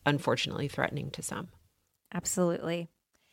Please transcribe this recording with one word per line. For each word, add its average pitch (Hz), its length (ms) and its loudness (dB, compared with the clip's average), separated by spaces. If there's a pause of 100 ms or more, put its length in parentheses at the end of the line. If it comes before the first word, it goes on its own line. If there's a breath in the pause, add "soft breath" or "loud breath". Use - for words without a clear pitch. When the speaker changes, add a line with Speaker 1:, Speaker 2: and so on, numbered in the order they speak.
Speaker 1:
unfortunately 139 640 2
threatening 139 440 -2
to - 120 -10
some. - 240 -6 (640)
Speaker 2:
Absolutely. 170 760 0 (440)